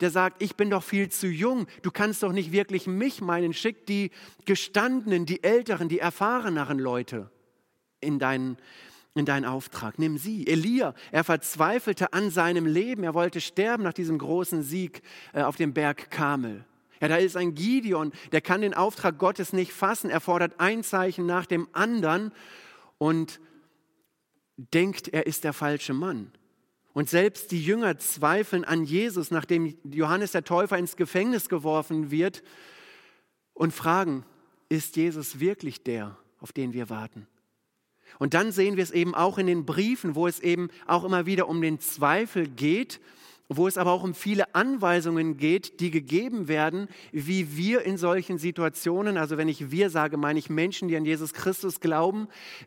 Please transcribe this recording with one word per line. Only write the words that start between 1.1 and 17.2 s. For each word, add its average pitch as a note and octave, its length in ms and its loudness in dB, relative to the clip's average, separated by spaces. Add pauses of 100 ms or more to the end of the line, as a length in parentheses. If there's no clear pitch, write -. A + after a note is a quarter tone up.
zu - 180 -2
jung. G3+ 380 0 (160)
Du F3+ 80 -2
kannst G#3 320 -2
doch F#3+ 100 0
nicht F3+ 180 -2
wirklich G3 360 0
mich G3+ 340 -2
meinen. F3 320 0
Schick A3+ 340 -4
die G3+ 240 0 (360)
gestandenen, G#3 800 0
die F3 180 -4
älteren, G3+ 460 2
die E3+ 80 0
erfahreneren E3+ 800 0
Leute B2 520 -4 (720)
in D3 180 -2
deinen, C3 380 0 (580)
in D3 120 2
deinen C#3 180 2
Auftrag. B2 540 -6
Nimm D#3 180 0
sie." F#3+ 300 -6
Elia, E3+ 480 2 (180)
er D#3+ 120 2
verzweifelte F3 920 0
an G3 160 0
seinem E3+ 360 2
Leben. G3+ 380 0
Er D#3+ 100 -2
wollte E3+ 280 0
sterben A3 400 0
nach F3 100 -2
diesem E3 260 -2
großen D#3+ 440 0
Sieg, E3 400 -6 (320)
äh, C#3+ 80 0
auf C3+ 140 0
dem D3+ 180 -2
Berg D3 360 -2
Karmel. C3 540 -2 (360)
Ja, D3+ 80 2
da D#3+ 80 4
ist F3+ 200 2